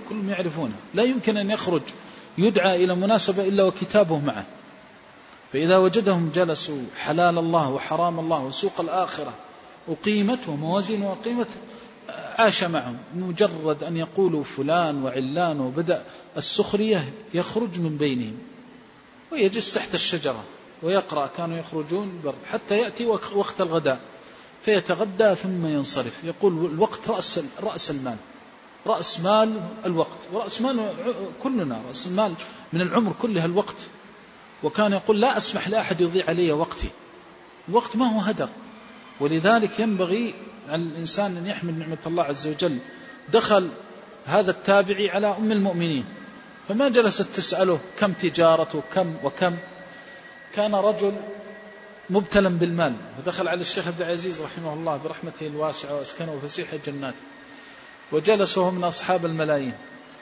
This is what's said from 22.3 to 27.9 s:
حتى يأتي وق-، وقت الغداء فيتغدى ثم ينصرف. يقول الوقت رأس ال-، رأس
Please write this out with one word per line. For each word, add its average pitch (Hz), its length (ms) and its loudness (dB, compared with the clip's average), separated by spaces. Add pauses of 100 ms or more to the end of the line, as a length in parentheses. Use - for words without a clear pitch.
حتى 208 260 -2
يأتي 233 280 -2
وق-، 214 300 0
وقت 196 260 0
الغداء 160 380 0 (640)
فيتغدى 196 720 4
ثم 180 300 -2
ينصرف. 147 580 -2
يقول 165 420 2
الوقت 175 440 0
رأس 185 280 2
ال-، 147 260 -6
رأس 185 280 -2